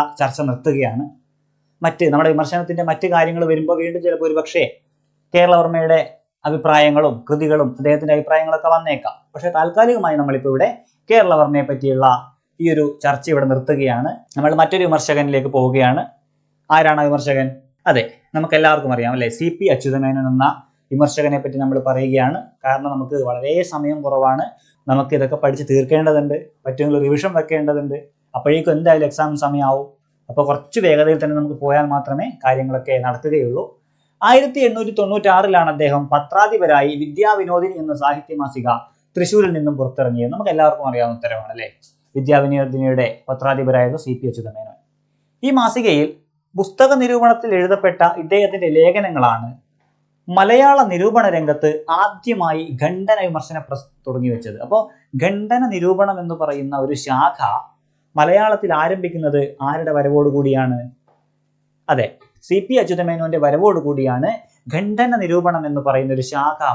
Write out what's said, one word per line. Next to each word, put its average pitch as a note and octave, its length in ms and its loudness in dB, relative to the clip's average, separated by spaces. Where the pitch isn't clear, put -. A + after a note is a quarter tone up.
ചർച്ച C3+ 200 -2
നിർത്തുകയാണ്. C3+ 640 -2
മറ്റ് E3 300 0
നമ്മുടെ D#3+ 200 4
വിമർശനത്തിന്റെ E3+ 560 -4
മറ്റ് D#3+ 240 -4
കാര്യങ്ങൾ E3 380 0
വരുമ്പോ D#3+ 300 0
വീണ്ടും E3+ 240 -6
ചിലപ്പോ E3 240 -2
ഒരു D#3 100 -2
പക്ഷേ D#3 260 -2
കേരളവർമ്മയുടെ E3+ 680 4
അഭിപ്രായങ്ങളും D3+ 680 2
കൃതികളും D3+ 400 0
അദ്ദേഹത്തിന്റെ D3+ 360 0
അഭിപ്രായങ്ങളൊക്കെ D#3+ 600 0
വന്നേക്കാം. D3+ 420 -2
പക്ഷെ D#3 180 -8
താൽക്കാലികമായി F3 680 2
നമ്മളിപ്പോ C#3 360 -2
ഇവിടെ D#3 160 2
കേരളവർമ്മയെ D#3 560 4
പറ്റിയുള്ള C3+ 400 0
ഈ E3 120 0
ഒരു D3+ 120 2
ചർച്ച C#3 300 -2
ഇവിടെ C#3 180 2
നിർത്തുകയാണ്. C3 600 0
നമ്മൾ D3+ 180 2
മറ്റൊരു F3+ 320 2
വിമർശകനിലേക്ക് C#3+ 720 0
പോവുകയാണ്. B2+ 460 2
ആരാണ് D#3 320 4
ആ - 60 2
വിമർശകൻ? C#3 380 0
അതെ, C3+ 160 4
നമുക്ക് D#3+ 240 0
എല്ലാവർക്കും D3+ 380 2
അറിയാം A#2 220 -2
അല്ലേ, A#2+ 200 -2
സി E3 180 -4
പി G3 180 -2
അച്യുതമേനോൻ C3+ 560 0
എന്ന C3 180 2
വിമർശകനെ C#3+ 500 0
പറ്റി C3+ 220 -6
നമ്മൾ C3+ 240 0
പറയുകയാണ്. C3 520 0
കാരണം C3+ 300 -2
നമുക്ക് C3 220 -6
വളരെ B2+ 260 -4
സമയം D3+ 320 -4
കുറവാണ്, C3+ 400 0
നമുക്ക് C3+ 300 0
ഇതൊക്കെ C3+ 260 -2
പഠിച്ച് C#3+ 280 -2
തീർക്കേണ്ടതുണ്ട്, D3 640 2
പറ്റുമെങ്കിൽ C#3+ 420 0
റിവിഷൻ D3 320 0
വെക്കേണ്ടതുണ്ട്. D3 580 -2
അപ്പോഴേക്കും D#3 400 0
എന്തായാലും D#3 340 4
എക്സാം D3+ 360 -4
സമയമാവും. C#3 440 -2
അപ്പൊ B2+ 200 -2
കുറച്ച് C#3+ 320 -4
വേഗതയിൽ D#3 400 4
തന്നെ D3+ 160 -2
നമുക്ക് D3 280 -4
പോയാൽ D3 300 2
മാത്രമേ C#3+ 320 -4
കാര്യങ്ങളൊക്കെ C3 520 -2
നടക്കുകയുള്ളൂ. C3 580 -2
ആയിരത്തി B3+ 440 4
എണ്ണൂറ്റി A3 300 -2
തൊണ്ണൂറ്റാറിലാണ് F#3+ 760 2
അദ്ദേഹം C#3+ 300 0
പത്രാധിപരായി D3+ 800 2
വിദ്യാവിനോദിനി F3+ 800 0
എന്ന D#3 120 -6
സാഹിത്യ C#3+ 460 -4
മാസിക C3 280 -6
തൃശ്ശൂരിൽ F3+ 360 2
നിന്നും D3 240 -2
പുറത്തിറങ്ങിയത്. B2 560 -2
നമുക്ക് G3+ 200 -4
എല്ലാവർക്കും D3+ 360 2
അറിയാവുന്ന A#2 300 -2
ഉത്തരമാണ് A2+ 360 -8
അല്ലേ? A2+ 140 -12
വിദ്യാവിനോദിനിയുടെ C3+ 920 0
പത്രാധിപരായിരുന്നു C3 760 0
സി C3 140 -6
പി B2+ 120 -6
അച്യുതമേനോൻ. A2 460 -14
ഈ C4 80 0
മാസികയിൽ A3+ 580 2
പുസ്തക A3+ 460 2
നിരൂപണത്തിൽ A#3 540 2
എഴുതപ്പെട്ട F3+ 480 2
ഇദ്ദേഹത്തിന്റെ F#3+ 540 0
ലേഖനങ്ങളാണ് D#3+ 720 2
മലയാള A#3+ 500 4
നിരൂപണ G#3 360 2
രംഗത്ത് D#3 420 0
ആദ്യമായി F#3 720 -2
ഖണ്ഡന F#3+ 460 0
വിമർശന D#3 320 -8
പ്രസ് - 280 -12
തുടങ്ങി B2+ 280 -4
വെച്ചത്. A2+ 300 -10
അപ്പോ G#3+ 160 0
ഖണ്ഡന G#3 460 -2
നിരൂപണം F#3+ 460 0
എന്ന് E3+ 140 -8
പറയുന്ന C#3+ 500 -6
ഒരു C#3 200 -4
ശാഖ C#3+ 360 0
മലയാളത്തിൽ G3+ 580 2
ആരംഭിക്കുന്നത് E3 680 -2
ആരുടെ D#3 340 -4
വരവോടുകൂടിയാണ്? C#3 800 0
അതെ, C3 180 0
സി F3+ 120 0
പി B3+ 140 -2
അച്യുതമേനോന്റെ E3+ 580 -2
വരവോടുകൂടിയാണ് D3 920 0
ഖണ്ഡന G#3+ 440 -2
നിരൂപണം F3 500 0
എന്ന് C#3+ 140 -4
പറയുന്ന C3+ 360 0
ഒരു C3 140 -2
ശാഖ D3 300 -2